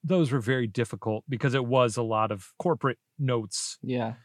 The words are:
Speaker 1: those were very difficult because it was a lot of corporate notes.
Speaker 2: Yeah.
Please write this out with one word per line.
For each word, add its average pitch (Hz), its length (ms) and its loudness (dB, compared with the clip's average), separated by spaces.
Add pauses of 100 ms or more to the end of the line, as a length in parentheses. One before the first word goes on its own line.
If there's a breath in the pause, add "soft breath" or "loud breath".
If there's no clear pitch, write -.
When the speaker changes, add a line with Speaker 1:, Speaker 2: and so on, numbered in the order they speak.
Speaker 1:
those 165 280 2
were 139 100 2
very 123 260 0
difficult 110 640 -4
because 127 260 0
it 131 100 0
was 120 320 2
a 123 60 -2
lot 110 280 0
of 101 280 -8
corporate 143 400 0 (200)
notes. 123 640 -2
Speaker 2:
Yeah. 117 420 -2